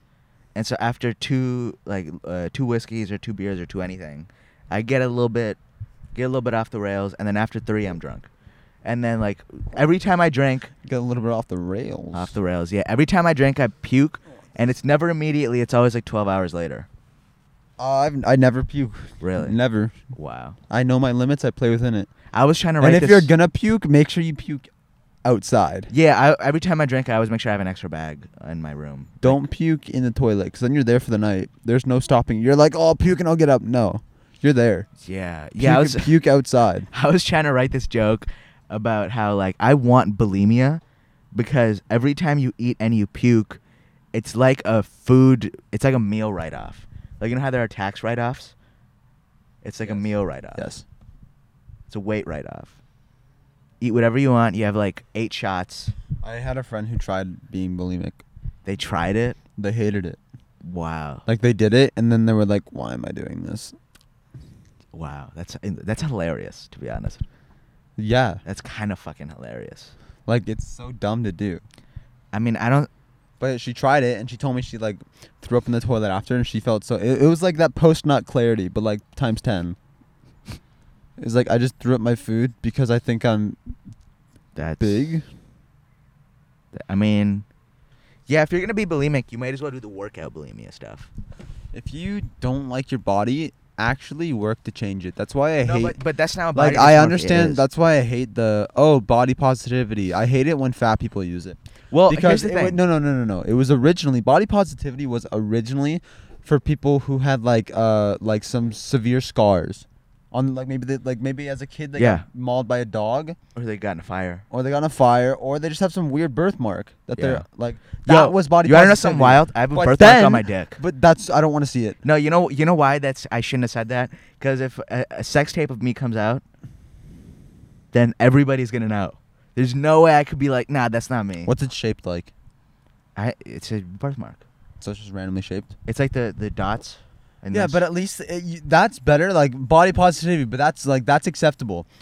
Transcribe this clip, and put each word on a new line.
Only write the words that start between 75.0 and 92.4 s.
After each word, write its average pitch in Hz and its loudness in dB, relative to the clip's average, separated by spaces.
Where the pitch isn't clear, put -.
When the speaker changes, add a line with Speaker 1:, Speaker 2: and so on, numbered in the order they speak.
Speaker 2:
threw - -2
up 117 -2
in 120 -2
the 117 0
toilet 110 -2
after, 101 -4
and 120 0
she 110 -6
felt 107 -2
so, 120 -4
it, 120 0
it 143 8
was 165 2
like 180 0
that 160 2
post-nut 147 2
clarity, 113 0
but, 107 -6
like, 104 -4
times 113 -2
ten. 87 -4
It's 113 -8
like, 123 -8
"I 117 0
just 123 -6
threw 123 -4
up 113 -4
my 120 -2
food 113 -6
because 117 -4
I 117 -2
think 113 -4
I'm 107 -2
Speaker 1:
That's 76 -8
Speaker 2:
big." 113 0
Speaker 1:
th-, - -16
I 95 -4
mean, 104 0
yeah, 151 0
if 151 -2
you're 180 0
gonna 214 -6
be 208 -2
bulimic, 147 -2
you 117 -12
might 131 -6
as 135 -12
well 147 -10
do 127 -12
the 107 -16
workout 98 -14
bulimia 55 -18
stuff. - -20
Speaker 2:
If 120 -14
you 190 -10